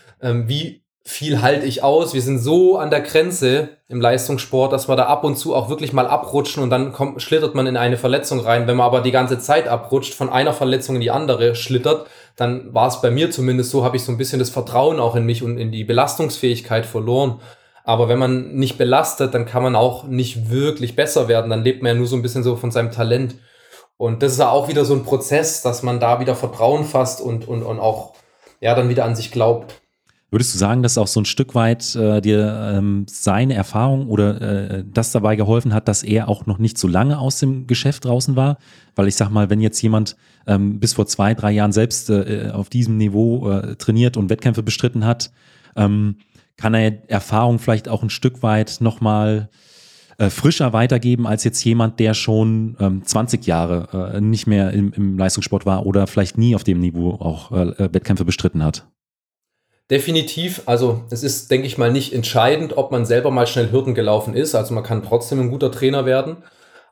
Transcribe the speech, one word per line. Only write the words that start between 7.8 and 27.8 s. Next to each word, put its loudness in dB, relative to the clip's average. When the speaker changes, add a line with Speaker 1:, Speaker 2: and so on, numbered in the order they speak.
Speaker 1:
Verletzung -2
rein. 2
Wenn 2
man 4
aber 4
die 0
ganze 2
Zeit 2
abrutscht, -2
von -6
einer 0
Verletzung -2
in -2
die -2
andere 2
schlittert, -2
dann -4
war 4
es -6
bei 2
mir 0
zumindest 0
so, 2
hab 0
ich -4
so -4
ein -4
bisschen -4
das -2
Vertrauen 0
auch 0
in 0
mich -2
und -6
in -6
die -8
Belastungsfähigkeit -2
verloren. -2
Aber 2
wenn 2
man -2
nicht -2
belastet, 0
dann -2
kann -2
man 2
auch 0
nicht -4
wirklich -2
besser 2
werden. 2
Dann 0
lebt 0
man 2
ja 2
nur 0
so -2
ein -2
bisschen -4
so 0
von -6
seinem -2
Talent. -2
Und -2
das 2
ist -4
ja 4
auch 2
wieder 2
so 2
ein 0
Prozess, -2
dass -4
man -2
da 2
wieder 0
Vertrauen 0
fasst -2
und, -6
und, -6
und -6